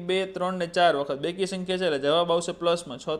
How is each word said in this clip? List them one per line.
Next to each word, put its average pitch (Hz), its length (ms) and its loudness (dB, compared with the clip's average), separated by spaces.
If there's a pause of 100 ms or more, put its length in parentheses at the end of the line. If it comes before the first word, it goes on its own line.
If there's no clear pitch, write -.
બે, 190 180 0
ત્રણ 185 320 -4
ને 175 100 -2
ચાર 170 280 4
વખત. 139 240 -2
બેકી 175 260 -2
સંખ્યા 185 320 -4
છે, 185 80 -2
એટલે 147 140 0
જવાબ 165 320 2
આવશે 170 200 2
પ્લસમાં. 170 480 -2
છ - 80 -10 (120)